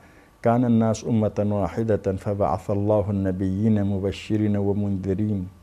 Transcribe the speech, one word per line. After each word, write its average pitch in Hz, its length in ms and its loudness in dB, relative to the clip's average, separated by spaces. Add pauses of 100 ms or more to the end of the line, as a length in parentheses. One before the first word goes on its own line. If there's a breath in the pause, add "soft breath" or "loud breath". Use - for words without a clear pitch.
(420 soft breath)
کان 120 240 2
الناس 113 380 2
امة 104 460 0
واحدة 101 600 0 (140)
فبعث 98 460 -2
الله 104 380 2
النبيين 98 760 0
مبشرين 101 760 -2
ومنذرين 101 880 -2 (200)